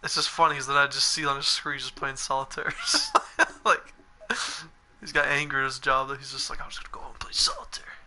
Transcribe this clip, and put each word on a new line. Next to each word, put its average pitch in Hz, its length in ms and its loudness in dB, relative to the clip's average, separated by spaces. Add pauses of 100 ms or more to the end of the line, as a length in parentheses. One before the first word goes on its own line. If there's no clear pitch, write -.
it's - 120 -4
just 151 140 2
funny 156 280 4
is 135 100 -6
that 139 100 2
I 139 100 8
just 139 200 0
see - 180 0
on 143 100 2
his 139 100 -4
screen - 340 0
just 127 160 -8
playing 135 220 -4
solitaire. - 600 -2
<laughs> - 60 -8 (800)
Like, - 300 4 (1040)
he's 208 120 -14
got 147 160 4
anger 143 320 0
at 135 60 2
his 131 120 -2
job 135 320 4
that 139 80 -4
he's 135 140 -12
just 135 180 -6
like, 143 140 -6
I'm - 80 -10
just - 120 -10
gonna - 100 -14
go - 80 -12
home - 100 -12
and - 80 -18
play - 120 -10
solitaire. - 540 -2 (220)